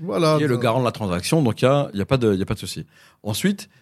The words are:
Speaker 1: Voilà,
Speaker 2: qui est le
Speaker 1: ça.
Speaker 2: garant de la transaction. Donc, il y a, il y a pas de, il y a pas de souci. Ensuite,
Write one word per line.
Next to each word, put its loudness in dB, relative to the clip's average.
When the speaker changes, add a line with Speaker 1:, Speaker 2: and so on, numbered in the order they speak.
Speaker 1:
Voilà, 0
Speaker 2:
qui 0
est 0
le 2
Speaker 1:
ça. -2
Speaker 2:
garant 0
de 0
la 0
transaction. 0
Donc, 0
il 4
y 6
a, 2
il -4
y -2
a -2
pas 2
de, 2
il 2
y -2
a -2
pas -4
de -4
souci. -10
Ensuite, -2